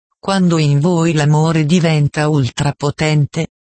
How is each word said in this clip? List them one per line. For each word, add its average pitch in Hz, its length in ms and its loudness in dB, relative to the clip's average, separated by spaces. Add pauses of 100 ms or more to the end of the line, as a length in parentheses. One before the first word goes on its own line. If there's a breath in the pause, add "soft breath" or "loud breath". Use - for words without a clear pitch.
(180)
Quando 180 400 0
in 143 220 0
voi 170 320 0
l'amore 151 520 0
diventa 151 640 0
ultrapotente, 147 1200 -2 (200)